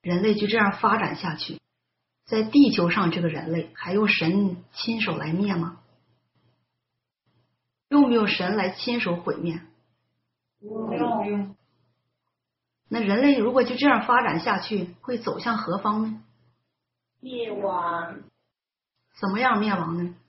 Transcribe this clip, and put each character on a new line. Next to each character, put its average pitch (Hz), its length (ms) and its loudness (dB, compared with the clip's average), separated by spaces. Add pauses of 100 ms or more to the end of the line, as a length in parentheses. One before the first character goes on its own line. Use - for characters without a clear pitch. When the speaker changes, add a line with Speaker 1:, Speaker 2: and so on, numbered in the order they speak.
Speaker 1:
人 175 200 0
类 214 140 4
就 208 100 0
这 214 100 0
样 202 220 2
发 214 200 2
展 - 180 -4
下 165 180 -6
去， - 240 -12 (680)
在 220 180 0
地 262 260 8
球 175 200 2
上 175 200 2
这 170 100 -2
个 170 80 0
人 156 220 -6
类 165 240 -2
还 - 180 -8
用 208 140 2
神 185 520 2 (140)
亲 - 280 -6
手 160 160 -2
来 156 160 -6
灭 190 240 0
吗？ 165 240 -4 (2000)
用 285 160 6
不 240 80 4
用 214 160 4
神 190 280 0
来 190 140 0
亲 240 300 -4
手 175 160 -2
毁 - 200 -4
灭？ 165 240 -4 (1000)
Speaker 2:
不 220 340 -8
用。 208 600 -2 (1300)
Speaker 1:
那 233 120 -4
人 202 200 2
类 277 180 6
如 226 140 0
果 254 120 4
就 247 120 -4
这 277 100 0
样 233 200 4
发 247 160 2
展 165 180 -2
下 202 180 -2
去， 190 420 -4
会 247 180 -6
走 - 200 -6
向 226 200 -4
何 180 200 -4
方 214 240 -2
呢？ 220 200 -6 (1000)
Speaker 3:
灭 233 320 -8
亡。 170 680 -4 (1000)
Speaker 1:
怎 202 100 -2
么 202 80 -2
样 240 220 2
灭 214 140 0
亡 170 280 -2
呢？ 175 120 -6 (140)